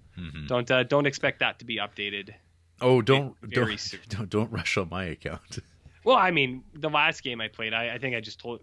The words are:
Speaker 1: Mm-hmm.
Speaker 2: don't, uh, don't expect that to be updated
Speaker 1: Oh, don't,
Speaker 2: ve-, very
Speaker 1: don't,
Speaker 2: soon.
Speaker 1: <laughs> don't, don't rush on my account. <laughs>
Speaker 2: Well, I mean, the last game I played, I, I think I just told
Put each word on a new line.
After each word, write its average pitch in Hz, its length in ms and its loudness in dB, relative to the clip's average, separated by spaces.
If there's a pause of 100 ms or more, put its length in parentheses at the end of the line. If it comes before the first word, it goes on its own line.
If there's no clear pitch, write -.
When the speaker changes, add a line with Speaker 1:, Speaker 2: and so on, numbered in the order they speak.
(180)
Speaker 1:
Mm-hmm. 80 300 -10
Speaker 2:
don't, 123 240 0
uh, 127 120 6
don't 143 220 4
expect 135 340 0
that 123 200 -2
to 123 60 -16
be 117 120 -6
updated 101 520 -6 (500)
Speaker 1:
Oh, 127 220 6
don't, 135 400 2
Speaker 2:
ve-, 117 140 -12
very 117 160 2
Speaker 1:
don't, 104 100 -6
Speaker 2:
soon. - 220 -10
Speaker 1:
<laughs> - 60 -20
don't, 104 200 -6
don't 110 220 0
rush 92 260 -2
on 90 120 -2
my 90 160 -6
account. - 580 -10
<laughs> - 60 -20 (360)
Speaker 2:
Well, 254 120 6
I 185 120 6
mean, 131 340 0 (120)
the 151 120 -6
last 151 360 2
game 120 180 -6
I 110 60 -4
played, 110 260 -6
I, 117 220 -2
I - 20 -10
think 123 180 -4
I 113 60 -2
just 104 180 -14
told 120 240 -10